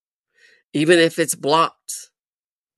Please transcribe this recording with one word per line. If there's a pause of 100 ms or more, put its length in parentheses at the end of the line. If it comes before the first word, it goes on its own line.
(720)
Even
if
it's
blocked, (680)